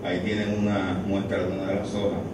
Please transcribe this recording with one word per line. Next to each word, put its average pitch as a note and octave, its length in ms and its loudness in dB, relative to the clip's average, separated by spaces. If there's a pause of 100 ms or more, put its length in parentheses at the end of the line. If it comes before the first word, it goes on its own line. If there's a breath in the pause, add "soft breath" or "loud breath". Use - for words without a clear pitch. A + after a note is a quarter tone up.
ahí F2+ 200 0
tienen G#2 360 0
una F#2+ 380 2 (100)
muestra G2 300 0
de F#2 140 0
una F#2+ 180 -2
de G2 60 2
las - 180 -2
hojas. - 240 2 (160)